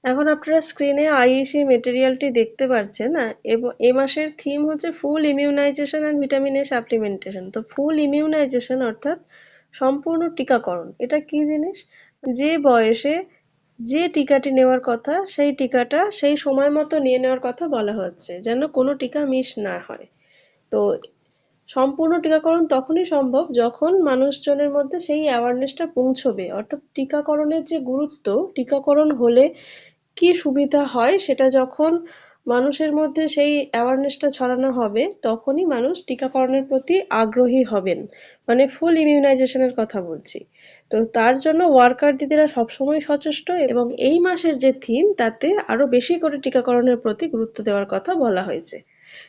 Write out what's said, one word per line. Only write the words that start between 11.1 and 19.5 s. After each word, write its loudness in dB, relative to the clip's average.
কি -4
জিনিস? -4
যে 0
বয়সে 2
যে -2
টিকাটি 0
নেওয়ার 4
কথা -4
সেই 0
টিকাটা 0
সেই 0
সময় 0
মতো 0
নিয়ে 2
নেওয়ার 0
কথা -6
বলা -2
হচ্ছে, -10
যেন -2
কোনো 0
টিকা -4
মিস -2